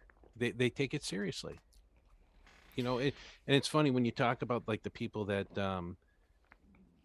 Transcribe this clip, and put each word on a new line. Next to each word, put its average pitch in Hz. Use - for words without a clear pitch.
they, 117
they 120
take 139
it 143
seriously. 175
You 127
know, 123
it, 135
and 139
it's 135
funny 151
when 127
you 117
talk 127
about, 117
like, 110
the -
people 107
that, 98
um, 92